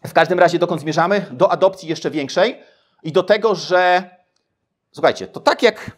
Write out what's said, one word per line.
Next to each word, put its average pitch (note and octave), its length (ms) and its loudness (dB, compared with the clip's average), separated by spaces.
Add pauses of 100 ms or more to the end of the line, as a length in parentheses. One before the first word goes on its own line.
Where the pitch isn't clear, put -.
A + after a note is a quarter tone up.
W - 60 -14
każdym E3 260 2
razie F3 200 4
dokąd E3+ 220 -2
zmierzamy? E3 500 -2
Do D#3+ 220 2
adopcji F3 360 -2
jeszcze D#3 220 -6
większej D#3 500 -2 (420)
i D#3+ 100 -10
do F3+ 100 2
tego, G#3 320 0
że, F3+ 560 0 (840)
słuchajcie, C3 340 0
to - 140 -16
tak - 220 0
jak A3 340 0